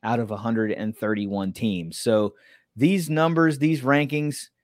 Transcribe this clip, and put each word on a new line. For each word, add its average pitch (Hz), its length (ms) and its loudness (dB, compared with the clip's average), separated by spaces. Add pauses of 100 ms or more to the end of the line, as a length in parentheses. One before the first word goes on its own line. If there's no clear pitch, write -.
out 117 160 0
of 107 100 -4
a 107 60 -4
hundred 110 340 0
and 107 260 -4
thirty-one 101 560 -2
teams. 90 460 -4
So 107 360 2 (420)
these 160 340 2
numbers, 160 480 2
these 156 220 2
rankings 143 680 0 (140)